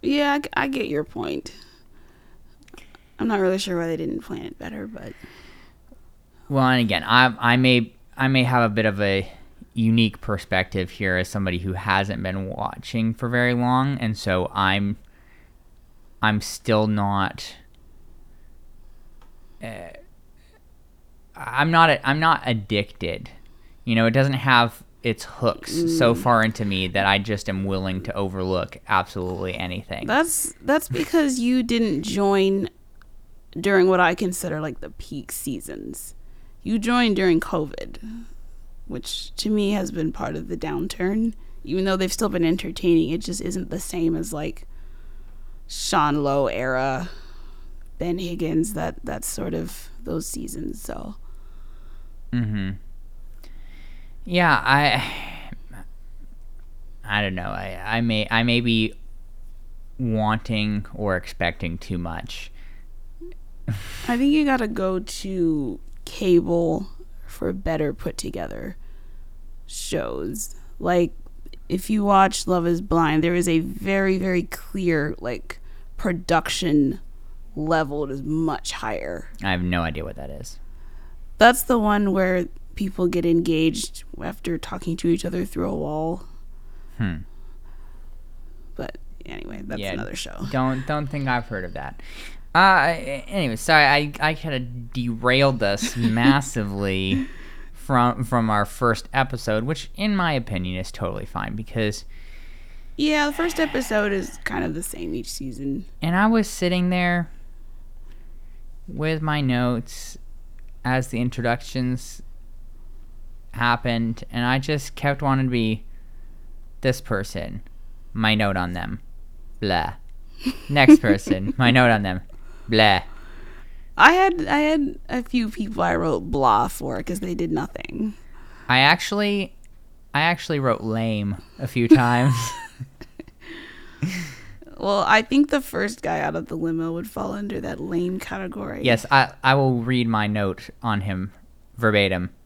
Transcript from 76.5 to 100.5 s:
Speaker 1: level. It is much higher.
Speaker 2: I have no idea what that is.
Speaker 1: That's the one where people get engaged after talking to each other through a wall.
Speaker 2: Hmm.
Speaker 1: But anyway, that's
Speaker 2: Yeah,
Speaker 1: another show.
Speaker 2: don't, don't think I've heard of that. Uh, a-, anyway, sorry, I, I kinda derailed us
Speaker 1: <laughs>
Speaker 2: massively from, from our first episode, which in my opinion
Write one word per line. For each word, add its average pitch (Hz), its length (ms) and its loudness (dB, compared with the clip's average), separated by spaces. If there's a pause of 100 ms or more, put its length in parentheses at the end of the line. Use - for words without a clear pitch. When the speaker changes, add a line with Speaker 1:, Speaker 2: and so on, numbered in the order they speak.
Speaker 1:
level. 151 480 0
It 139 80 -4
is 135 100 -6
much 156 520 -2
higher. 87 580 -6 (120)
Speaker 2:
I 98 60 0
have 90 140 2
no 87 180 2
idea 78 220 -2
what 78 140 -8
that 69 120 -10
is. - 300 -12 (800)
Speaker 1:
That's 240 240 8
the 240 160 4
one 208 320 4
where 185 340 2 (300)
people 190 320 0
get 170 180 2
engaged 165 800 2 (180)
after 165 360 -4
talking - 400 -6
to - 100 -2
each 170 180 2
other 180 200 -2
through 170 240 -4
a - 60 -4
wall. 156 500 -4 (720)
Speaker 2:
Hmm. 92 200 -2 (1600)
Speaker 1:
But - 220 -8 (280)
anyway, - 380 -12
that's - 180 -8
Speaker 2:
Yeah, 98 120 -4
Speaker 1:
another 52 220 -6
show. - 360 -10
Speaker 2:
don't, 131 360 0
don't 147 200 -2
think 139 200 -4
I've 123 180 0
heard 95 200 -6
of 85 80 -8
that. 69 280 -10 (540)
Uh, 170 420 6
a-, 135 300 -6
anyway, 147 300 0
sorry, 156 280 8
I, 143 340 4
I 156 160 2
kinda 147 240 -4
derailed 123 1040 2
us 101 340 0
Speaker 1:
<laughs> - 20 -4
Speaker 2:
massively 110 1300 2 (460)
from, 123 500 2
from 113 260 2
our 104 160 4
first - 480 0
episode, 117 520 0
which - 300 -4
in 208 200 0
my 175 180 2
opinion 92 460 -2